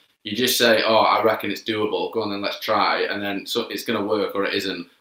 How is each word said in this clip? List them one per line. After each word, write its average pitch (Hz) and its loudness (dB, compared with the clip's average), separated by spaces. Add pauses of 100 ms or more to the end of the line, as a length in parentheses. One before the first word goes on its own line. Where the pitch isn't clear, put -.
(240)
You 104 -6
just 123 2
say, 113 6
"Oh, 110 4
I 104 4
reckon 107 0
it's 95 -6
doable. 101 -2
Go 113 -2
on 104 -4
then, 101 -6
let's - -4
try." 90 2
And 101 -4
then 98 -4
so 120 -2
it's 101 -8
gonna 104 0
work 104 0
or 98 0
it - -2
isn't. 95 -4 (120)